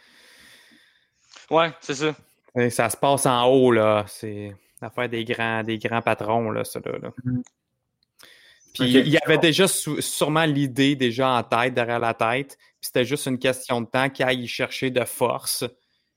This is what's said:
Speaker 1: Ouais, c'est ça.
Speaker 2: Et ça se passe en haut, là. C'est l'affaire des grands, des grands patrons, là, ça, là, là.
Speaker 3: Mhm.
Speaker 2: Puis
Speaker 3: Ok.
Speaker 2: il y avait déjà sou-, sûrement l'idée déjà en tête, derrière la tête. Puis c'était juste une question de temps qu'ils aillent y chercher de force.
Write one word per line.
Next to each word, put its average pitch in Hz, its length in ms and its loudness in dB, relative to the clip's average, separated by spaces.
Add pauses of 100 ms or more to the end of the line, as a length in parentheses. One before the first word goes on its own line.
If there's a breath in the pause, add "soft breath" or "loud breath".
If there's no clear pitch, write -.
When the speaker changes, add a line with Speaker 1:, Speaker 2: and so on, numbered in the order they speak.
(1500 soft breath)
Speaker 1:
Ouais, 160 220 2 (100)
c'est 147 140 -6
ça. 151 200 -2 (420)
Speaker 2:
Et 123 120 2
ça 117 200 0
se - 80 -6
passe 139 280 2
en 123 200 2
haut, 127 260 6
là. 107 360 4
C'est 104 480 -12 (260)
l'affaire 120 280 -8
des 117 160 -6
grands, 113 380 -4
des 110 140 -4
grands 113 240 -4
patrons, 113 500 -2
là, 113 120 -2
ça, - 200 -4
là, - 180 -6
là. - 80 -12 (140)
Speaker 3:
Mhm. 127 200 -4 (1300 soft breath)
Speaker 2:
Puis 127 240 2
Speaker 3:
Ok. 131 80 6
Speaker 2:
il 156 40 0
y 151 140 4
avait 156 140 4
déjà 165 300 4
sou-, - 340 -4
sûrement 156 440 0
l'idée 139 500 2
déjà 131 340 0
en 120 140 2
tête, 123 300 0
derrière 120 260 0
la 117 140 0
tête. 127 440 -2
Puis - 300 -18
c'était 127 180 0
juste 143 220 -4
une 127 120 -2
question 127 420 -2
de 107 60 -6
temps 131 220 0
qu'ils 135 160 -2
aillent 127 180 0
y 113 40 -8
chercher 131 420 -4
de 123 160 0
force. - 580 -4 (540)